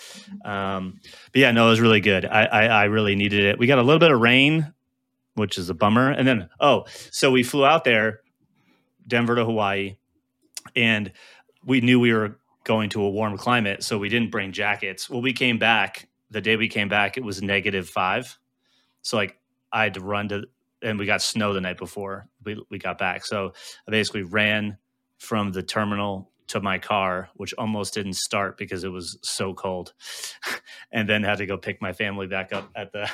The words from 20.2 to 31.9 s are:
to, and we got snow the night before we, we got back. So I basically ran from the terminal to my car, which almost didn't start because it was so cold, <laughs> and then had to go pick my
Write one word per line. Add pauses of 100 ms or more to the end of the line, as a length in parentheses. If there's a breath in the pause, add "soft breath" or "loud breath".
to, (360)
and
we
got
snow
the
night
before (160)
we, (120)
we
got
back.
So (340 loud breath)
I
basically
ran (420)
from
the
terminal (160)
to
my
car,
which
almost
didn't
start
because
it
was
so
cold, (500 loud breath)
<laughs>
and
then
had
to
go
pick
my